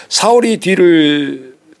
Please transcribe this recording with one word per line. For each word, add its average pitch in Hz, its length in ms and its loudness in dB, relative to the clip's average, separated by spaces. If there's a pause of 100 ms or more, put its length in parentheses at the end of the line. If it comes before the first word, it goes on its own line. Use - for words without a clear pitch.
사울이 233 480 0
뒤를, 147 960 0 (260)